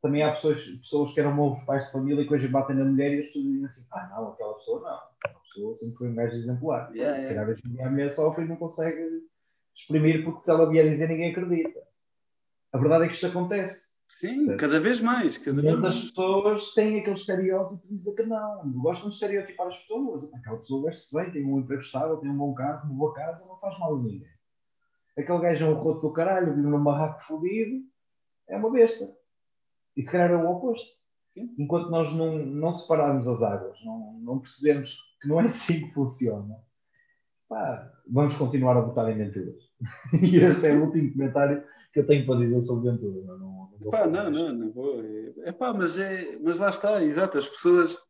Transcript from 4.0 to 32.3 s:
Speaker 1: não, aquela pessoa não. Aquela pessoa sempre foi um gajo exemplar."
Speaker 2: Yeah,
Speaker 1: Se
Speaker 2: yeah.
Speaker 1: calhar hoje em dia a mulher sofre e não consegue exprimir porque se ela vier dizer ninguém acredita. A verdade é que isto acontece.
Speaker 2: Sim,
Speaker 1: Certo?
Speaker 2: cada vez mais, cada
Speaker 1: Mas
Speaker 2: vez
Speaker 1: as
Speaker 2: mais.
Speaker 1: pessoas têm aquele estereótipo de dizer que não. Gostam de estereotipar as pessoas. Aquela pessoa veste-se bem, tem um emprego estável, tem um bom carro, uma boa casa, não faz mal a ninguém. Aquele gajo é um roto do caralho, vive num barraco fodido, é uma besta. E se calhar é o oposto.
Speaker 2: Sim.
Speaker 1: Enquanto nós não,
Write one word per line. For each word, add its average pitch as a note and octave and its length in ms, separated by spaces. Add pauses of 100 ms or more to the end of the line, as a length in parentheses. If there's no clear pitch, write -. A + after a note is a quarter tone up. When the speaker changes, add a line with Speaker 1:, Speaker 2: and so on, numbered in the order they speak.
Speaker 1:
não, A2+ 120
aquela G#2+ 260
pessoa - 260
não. D#3 180 (260)
Aquela - 180
pessoa G#2+ 320
sempre A#2 240
foi B2 100
um A#2+ 60
gajo A#2 220
exemplar." B2 580
Speaker 2:
Yeah, C3+ 240
Speaker 1:
Se C3+ 80
Speaker 2:
yeah. - 20
Speaker 1:
calhar G#2+ 220
hoje A2+ 160
em A#2+ 60
dia B2+ 140
a C3 40
mulher C#3+ 220
sofre D#3 320
e D#3+ 40
não E3 80
consegue E3 680 (540)
exprimir D#3 480
porque E3 160
se F3 100
ela D#3+ 200
vier D#3 180
dizer D3+ 200
ninguém E3 240
acredita. F3 480 (920)
A C3 60
verdade D#3 260
é E3 40
que - 60
isto - 120
acontece. F#3 640 (180)
Speaker 2:
Sim, C4 380
Speaker 1:
Certo? - 120
Speaker 2:
cada D3+ 220
vez A3+ 200
mais, A3+ 380
cada C#3+ 240
Speaker 1:
Mas - 20
Speaker 2:
vez D#3+ 120
Speaker 1:
as - 60
Speaker 2:
mais. F3+ 280
Speaker 1:
pessoas G3 640
têm G#3+ 240
aquele G3 160
estereótipo F#3+ 720
de G3+ 80
dizer G3+ 220
que A3+ 80
não. G#3 480
Gostam E3+ 360
de G3+ 60
estereotipar G3 540
as F3+ 100
pessoas. A3 560
Aquela A2+ 240
pessoa C3+ 280
veste-se - 280
bem, F3 160
tem D3 140
um C#3 160
emprego C3 220
estável, D3+ 340
tem C#3+ 140
um C#3+ 60
bom C#3+ 180
carro, C#3 360
uma C3 80
boa D3+ 160
casa, D#3+ 320
não - 140
faz G3 180
mal D#3+ 160
a C3+ 80
ninguém. G#2 240 (920)
Aquele E3+ 240
gajo D#3+ 240
é D#3+ 40
um D#3 60
roto D#3 260
do D3+ 120
caralho, E3+ 440
vive C#3+ 100
num D3 160
barraco D3 400
fodido, G#3+ 640 (640)
é G3 80
uma A3 140
besta. A#3 420 (840)
E C3 60
se - 80
calhar F3 220
é F3 40
o E3 140
oposto. A3+ 400 (460)
Speaker 2:
Sim. A#3 220
Speaker 1:
Enquanto E3+ 320
nós E3 240
não, D#3+ 240